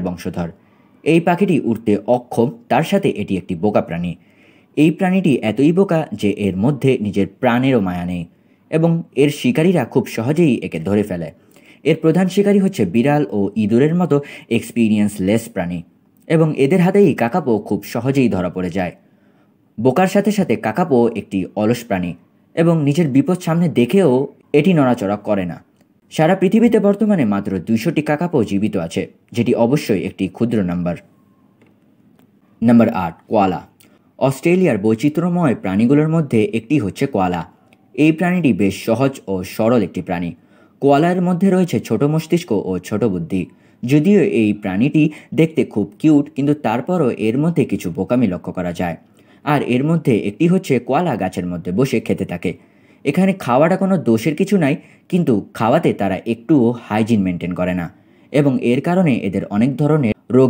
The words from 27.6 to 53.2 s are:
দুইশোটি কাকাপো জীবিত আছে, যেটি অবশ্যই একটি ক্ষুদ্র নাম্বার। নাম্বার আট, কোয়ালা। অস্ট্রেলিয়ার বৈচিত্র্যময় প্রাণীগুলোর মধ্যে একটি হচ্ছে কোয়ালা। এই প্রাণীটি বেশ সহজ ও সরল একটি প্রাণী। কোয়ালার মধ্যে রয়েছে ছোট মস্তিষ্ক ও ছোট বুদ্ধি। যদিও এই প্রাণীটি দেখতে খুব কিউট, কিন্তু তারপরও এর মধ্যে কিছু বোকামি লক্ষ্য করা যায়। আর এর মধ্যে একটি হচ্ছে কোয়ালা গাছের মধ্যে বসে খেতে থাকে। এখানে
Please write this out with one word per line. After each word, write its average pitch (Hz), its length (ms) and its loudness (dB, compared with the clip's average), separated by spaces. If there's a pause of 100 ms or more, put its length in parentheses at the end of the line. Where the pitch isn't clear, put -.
দুইশোটি 147 420 0
কাকাপো 156 300 0 (100)
জীবিত 101 260 -2 (100)
আছে, 92 160 -6 (340)
যেটি 120 160 0 (140)
অবশ্যই 120 440 0
একটি 95 160 -6 (100)
ক্ষুদ্র 117 220 -2 (140)
নাম্বার। 87 240 -4 (1700)
নাম্বার 117 280 4 (160)
আট, 85 100 -8 (140)
কোয়ালা। 92 320 0 (580)
অস্ট্রেলিয়ার 165 680 2
বৈচিত্র্যময় 151 800 0
প্রাণীগুলোর 120 520 2
মধ্যে 131 240 0 (180)
একটি 110 260 -4
হচ্ছে 98 300 -4
কোয়ালা। 90 280 -2 (540)
এই 156 220 4
প্রাণীটি 175 340 0 (100)
বেশ 98 140 0 (120)
সহজ 127 260 0 (140)
ও 98 60 -6 (220)
সরল 117 320 2
একটি - 200 -10
প্রাণী। 87 220 -4 (520)
কোয়ালার 151 460 2
মধ্যে 180 240 0
রয়েছে 180 260 0 (100)
ছোট 110 140 -2 (120)
মস্তিষ্ক 165 360 -2 (200)
ও - 20 -2 (160)
ছোট 107 140 -4 (120)
বুদ্ধি। 87 300 -4 (400)
যদিও 156 380 4 (200)
এই 104 100 2 (120)
প্রাণীটি 120 400 0 (360)
দেখতে 160 220 2 (120)
খুব 101 140 -2 (120)
কিউট, 147 260 4 (100)
কিন্তু 143 180 0 (120)
তারপরও 139 440 0 (180)
এর 113 160 0
মধ্যে 165 280 0
কিছু 98 160 -4 (100)
বোকামি 120 360 0
লক্ষ্য 87 240 -8
করা 87 220 -4
যায়। 90 180 -4 (480)
আর 143 160 0 (140)
এর 127 140 0
মধ্যে 160 240 0 (160)
একটি 110 240 0
হচ্ছে 180 200 0 (140)
কোয়ালা 160 340 -2
গাছের 92 300 -4
মধ্যে 87 280 -8
বসে 131 180 0 (100)
খেতে 95 180 -2
থাকে। 87 260 -6 (540)
এখানে 185 260 2 (120)